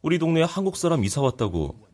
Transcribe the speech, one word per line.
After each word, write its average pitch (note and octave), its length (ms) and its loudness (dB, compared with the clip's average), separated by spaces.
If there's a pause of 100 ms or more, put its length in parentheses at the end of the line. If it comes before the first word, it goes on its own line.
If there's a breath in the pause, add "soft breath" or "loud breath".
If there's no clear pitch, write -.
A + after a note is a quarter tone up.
우리 D#3+ 160 0
동네에 E3 240 2
한국 F#3+ 340 -2
사람 E3 260 2
이사 F#3+ 180 -2
왔다고 F#2 540 -2 (180)